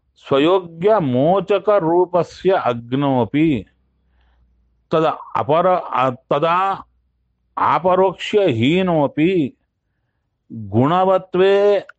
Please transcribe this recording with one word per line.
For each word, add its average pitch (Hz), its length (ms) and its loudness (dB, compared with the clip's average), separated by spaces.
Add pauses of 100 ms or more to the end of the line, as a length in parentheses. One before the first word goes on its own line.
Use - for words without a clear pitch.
(280)
ಸ್ವಯೋಗ್ಯ 170 680 0
ಮೋಚಕ 180 720 0
ರೂಪಸ್ಯ 180 960 0
ಅಗ್ನೋಪಿ 127 1040 -2 (1200)
ತದ 160 140 0 (300)
ಅಪರ-, 139 800 0 (140)
ತದಾ 170 600 -2 (840)
ಅಪರೋಕ್ಷ್ಯ 185 680 0
ಹೀನೋಪಿ 156 1160 0 (960)
ಗುಣವತ್ವೇ 185 1300 0 (120)